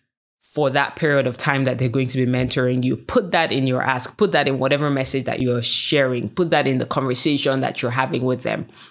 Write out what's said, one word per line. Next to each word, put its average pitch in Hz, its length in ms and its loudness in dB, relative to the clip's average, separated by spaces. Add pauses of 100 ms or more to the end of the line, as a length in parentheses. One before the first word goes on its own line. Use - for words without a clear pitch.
(380)
for 147 320 0
that 139 240 0
period 143 320 2
of 123 100 -2
time 135 280 0
that 123 140 0
they're 127 100 0
going 131 180 0
to 127 180 0
be 123 60 2
mentoring 127 540 0
you? 131 120 0
Put 202 360 -2
that 165 180 2
in 135 160 2
your 127 160 0
ask, 127 340 -2
put - 140 2
that 143 160 2
in 135 140 0
whatever 143 300 2
message 135 340 -2
that 123 160 -4
you're 123 200 2
sharing, 127 680 0
put 170 220 -2
that 147 180 2
in 131 100 2
the 123 80 -2
conversation 135 760 0
that - 200 -4
you're 123 80 -2
having 127 320 0
with 127 220 -2
them. 107 240 -4 (220)